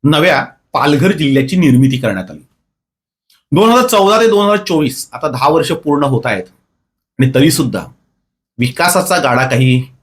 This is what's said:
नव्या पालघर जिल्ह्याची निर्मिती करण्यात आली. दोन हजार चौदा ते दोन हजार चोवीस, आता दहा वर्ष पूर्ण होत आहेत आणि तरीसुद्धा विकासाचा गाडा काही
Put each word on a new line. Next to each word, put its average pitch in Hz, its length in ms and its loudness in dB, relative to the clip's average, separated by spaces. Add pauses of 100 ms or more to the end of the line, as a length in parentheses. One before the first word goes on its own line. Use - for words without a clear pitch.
नव्या 151 400 0 (300)
पालघर 147 380 0
जिल्ह्याची 139 440 -2
निर्मिती 135 420 2
करण्यात 95 320 -6
आली. 76 100 -20 (1120)
दोन 208 180 4
हजार 247 160 4
चौदा 208 340 2
ते 226 80 4
दोन 202 160 2
हजार 208 140 0
चोवीस, 156 540 -4
आता - 160 -8
दहा 131 200 -2
वर्ष 156 260 0
पूर्ण 143 300 -2
होत 127 220 -2
आहेत 98 180 -4 (760)
आणि 135 160 2
तरीसुद्धा 131 500 0 (720)
विकासाचा 175 600 -2
गाडा 127 280 0
काही 127 340 2 (220)